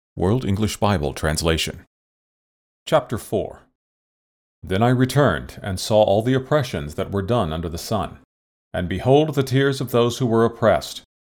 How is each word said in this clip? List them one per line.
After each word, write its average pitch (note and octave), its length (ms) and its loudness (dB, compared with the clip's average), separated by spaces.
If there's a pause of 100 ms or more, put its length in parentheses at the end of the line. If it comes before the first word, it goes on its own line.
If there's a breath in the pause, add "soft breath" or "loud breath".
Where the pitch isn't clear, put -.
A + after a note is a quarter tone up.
(140)
World F#2+ 300 0
English G2 320 -2
Bible D2+ 380 0
Translation. D#2 720 -2 (1000)
Chapter - 300 0
four. - 460 -6 (1000)
Then F#2+ 200 -2
I B2 80 4
returned B2+ 720 0
and F#2 180 -6
saw G#2+ 220 4
all G#2 180 4
the B2+ 140 0
oppressions B2+ 600 -2
that F2+ 140 -6
were G2 120 -2
done G2 280 0
under E2 200 -6
the E2 80 -8
sun. - 400 -6 (560)
And F2+ 160 -4
behold C#3 440 2
the C#3 80 0
tears C3+ 380 0
of B2+ 100 -6
those A#2+ 280 2
who B2+ 80 0
were A2+ 180 4
oppressed, A2+ 560 0 (300)